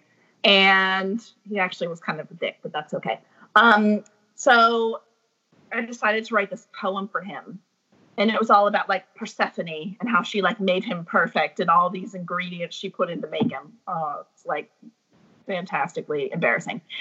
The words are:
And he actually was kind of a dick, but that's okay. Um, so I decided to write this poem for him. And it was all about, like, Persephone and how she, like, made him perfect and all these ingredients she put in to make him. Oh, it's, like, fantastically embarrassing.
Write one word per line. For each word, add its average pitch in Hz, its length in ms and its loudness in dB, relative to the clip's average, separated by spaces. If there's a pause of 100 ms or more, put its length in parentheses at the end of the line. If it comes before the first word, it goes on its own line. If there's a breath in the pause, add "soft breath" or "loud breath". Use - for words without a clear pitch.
(440)
And 190 800 4 (240)
he 208 120 -4
actually 185 280 -4
was 170 120 -8
kind 160 200 -6
of 151 120 -12
a - 20 -20
dick, 147 300 -6
but 160 100 -12
that's 151 220 -8
okay. - 240 -4 (360 soft breath)
Um, 214 480 6 (300)
so 233 680 4 (720)
I 233 100 -4
decided 226 440 -2
to 233 80 -8
write 202 160 0
this - 240 -14
poem 196 340 -6
for 170 140 -6
him. 180 380 -14 (580)
And 208 140 2
it 214 80 0
was 220 100 0
all 208 160 8
about, 202 240 0
like, 190 240 -4
Persephone 180 840 -6
and 233 100 -6
how 233 140 2
she, 214 180 -4
like, 214 180 0
made 185 240 0
him 170 220 -8
perfect 165 540 0
and 170 100 -2
all 175 220 4
these 190 240 -10
ingredients 175 600 -8
she 196 140 -10
put 175 220 -4
in 151 100 -8
to 156 60 -10
make 156 240 -2
him. 139 220 -14 (140)
Oh, 160 460 -6
it's, - 100 -20
like, - 280 -8 (760)
fantastically 151 840 -4
embarrassing. 120 500 -2 (200 loud breath)